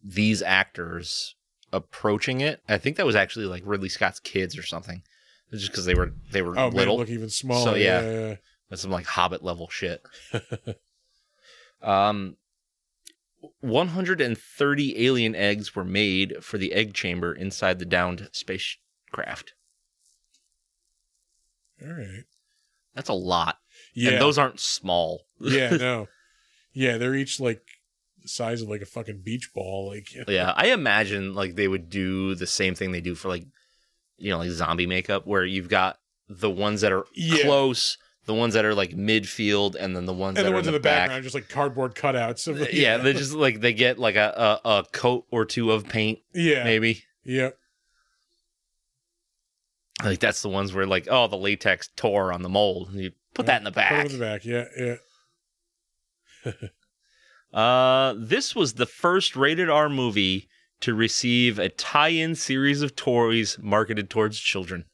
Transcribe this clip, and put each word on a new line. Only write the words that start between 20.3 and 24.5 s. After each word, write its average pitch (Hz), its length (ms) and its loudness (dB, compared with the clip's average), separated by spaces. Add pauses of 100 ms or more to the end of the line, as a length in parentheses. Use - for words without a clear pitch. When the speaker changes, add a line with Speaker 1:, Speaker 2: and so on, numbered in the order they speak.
Speaker 2:
All 156 80 -14
right. 110 300 -14 (720)
Speaker 1:
That's 135 140 -10
a - 60 -2
lot. 92 440 0 (360)
Speaker 2:
Yeah. 123 180 2
Speaker 1:
And 127 80 4
those 147 180 4
aren't 135 220 0